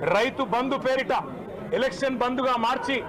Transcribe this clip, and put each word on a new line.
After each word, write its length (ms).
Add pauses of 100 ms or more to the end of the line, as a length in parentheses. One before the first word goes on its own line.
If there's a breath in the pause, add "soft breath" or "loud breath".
(160)
రైతు 260 (120)
బంధు 220 (100)
పేరిట 280 (640)
ఎలక్షన్ 440
బంధుగా 320 (120)
మార్చి 300 (120)